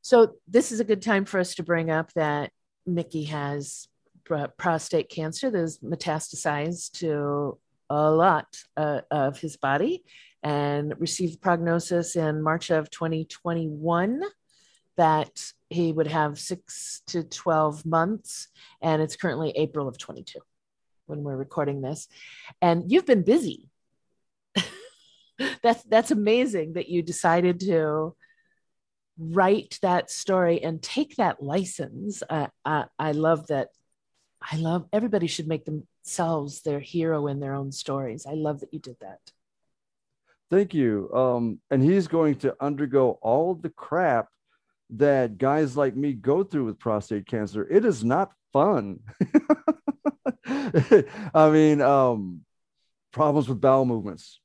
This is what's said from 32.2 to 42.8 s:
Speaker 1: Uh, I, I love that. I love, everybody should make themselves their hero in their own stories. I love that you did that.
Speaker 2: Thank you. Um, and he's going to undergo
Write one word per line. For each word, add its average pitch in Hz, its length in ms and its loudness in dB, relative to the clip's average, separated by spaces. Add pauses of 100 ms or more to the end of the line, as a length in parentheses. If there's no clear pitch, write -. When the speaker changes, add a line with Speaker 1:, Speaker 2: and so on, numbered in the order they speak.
Speaker 1:
Uh, 151 180 -2 (160)
I, 147 220 0 (140)
I 156 140 -2
love 156 340 2
that. 139 220 -4 (720)
I - 160 -8
love, 165 360 -2
everybody 208 340 0
should 156 200 -6
make 156 180 -4
themselves 156 960 -6
their 143 180 -4
hero 160 480 -2
in 139 120 -4
their 139 160 -6
own 139 160 -6
stories. 135 560 -8
I 143 60 -10
love 151 260 -4
that - 120 -14
you 151 80 -12
did 123 220 -16
that. 95 180 -18 (1300)
Speaker 2:
Thank 190 240 2
you. 110 380 0
Um, 120 460 0 (120)
and 131 120 4
he's 175 240 4
going 156 320 2
to 131 220 0
undergo 139 600 2